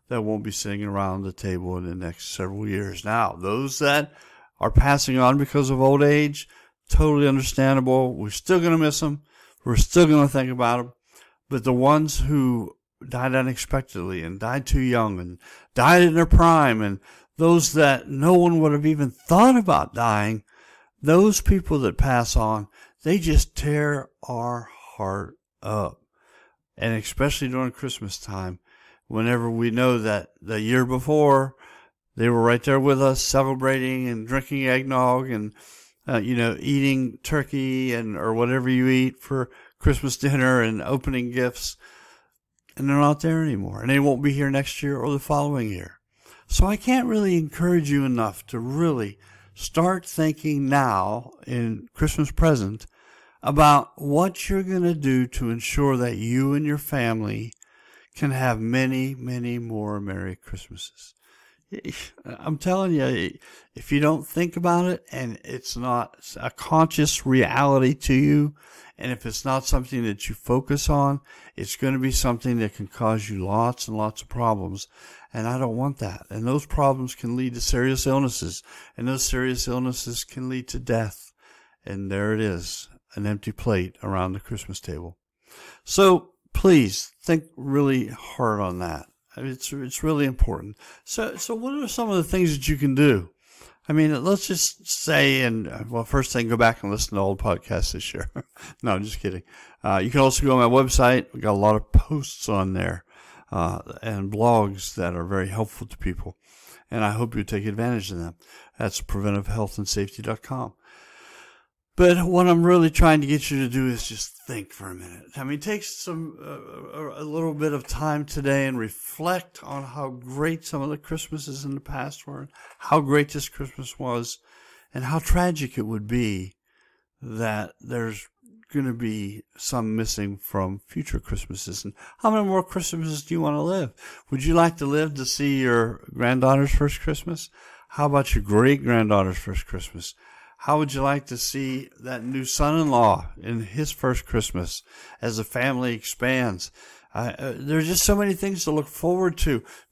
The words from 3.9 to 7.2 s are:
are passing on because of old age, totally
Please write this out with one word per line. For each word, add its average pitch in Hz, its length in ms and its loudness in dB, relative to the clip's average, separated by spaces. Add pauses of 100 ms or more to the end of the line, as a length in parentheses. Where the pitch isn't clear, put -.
are 110 100 0
passing 135 480 4
on 131 180 6
because 139 320 0
of 135 100 0
old 139 240 6
age, 147 460 2 (400)
totally 147 400 6